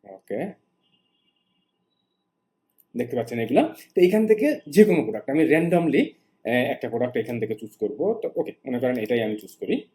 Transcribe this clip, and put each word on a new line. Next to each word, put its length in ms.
ওকে, 420
দেখতে 180
পাচ্ছেন 240
এগুলা। 240
তো 60
এখান 260
থেকে 400
যে 180
কোনো 160
প্রোডাক্ট, 280
আমি 140
randomly, 600
আহ, 260
একটা 180
প্রোডাক্ট 280
এখান 220
থেকে 160
চুজ 220
করবো। 440
তো 140
ওকে, 160
মনে 140
করেন 180
এটাই 260
আমি 140
চুজ 180
করি। 400